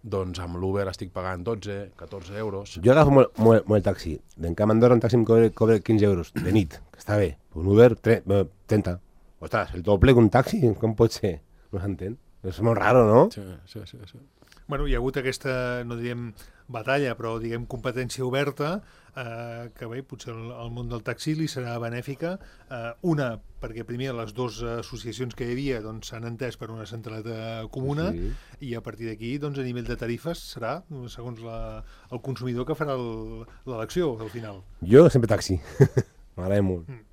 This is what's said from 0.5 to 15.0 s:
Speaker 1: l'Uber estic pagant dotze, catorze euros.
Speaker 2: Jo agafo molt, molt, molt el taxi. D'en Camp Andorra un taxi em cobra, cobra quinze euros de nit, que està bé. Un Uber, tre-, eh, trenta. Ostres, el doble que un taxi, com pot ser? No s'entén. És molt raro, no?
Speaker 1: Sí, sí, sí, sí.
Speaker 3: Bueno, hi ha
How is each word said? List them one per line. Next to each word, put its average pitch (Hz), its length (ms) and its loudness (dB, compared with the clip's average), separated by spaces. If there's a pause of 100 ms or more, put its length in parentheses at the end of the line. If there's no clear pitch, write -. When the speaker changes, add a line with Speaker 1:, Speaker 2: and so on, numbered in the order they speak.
Speaker 1:
l'Uber 95 320 -2
estic 92 240 -10
pagant 92 320 -6
dotze, 101 560 -8
catorze 95 400 -14
euros. 98 420 -8
Speaker 2:
Jo 120 120 8
agafo 147 180 8
molt, 135 260 8
molt, 110 300 8
molt 104 140 6
el - 20 -8
taxi. 87 300 -2 (240)
D'en 82 180 -4
Camp 107 160 2
Andorra 120 240 8
un 113 80 4
taxi 123 140 2
em 110 100 4
cobra, 113 240 8
cobra 113 300 4
quinze 107 260 4
euros 87 260 0
de 90 200 -2
nit, 95 240 2 (160)
que - 100 -20
està 104 160 0
bé. 82 140 0 (220)
Un 85 120 -4
Uber, 110 220 10 (100)
tre-, 113 260 2
eh, 98 200 2 (200)
trenta. 92 360 -2 (400)
Ostres, 98 340 -4
el 90 80 -10
doble 104 320 6
que 120 80 8
un 104 80 8
taxi, 135 300 2 (180)
com 110 160 -2
pot 113 160 4
ser? 85 300 -4 (320)
No 92 100 -6
s'entén. 101 320 -8 (260)
És 92 200 -8
molt 113 180 2
raro, 117 260 6
no? 117 200 8 (100)
Speaker 1:
Sí, 104 60 -14 (240)
sí, 107 180 -18
sí, - 140 -20 (120)
sí. 123 80 -20 (480)
Speaker 3:
Bueno, 143 220 -4
hi 131 80 2
ha - 80 0